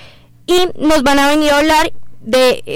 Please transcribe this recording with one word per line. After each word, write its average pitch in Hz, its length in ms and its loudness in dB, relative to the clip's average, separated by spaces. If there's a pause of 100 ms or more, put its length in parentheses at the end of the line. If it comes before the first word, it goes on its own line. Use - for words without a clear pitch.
(480)
y 359 200 2 (120)
nos 302 240 2
van 277 160 2
a 277 80 2
venir 294 240 0
a 285 80 2
hablar 311 340 0 (280)
de 254 420 0 (120)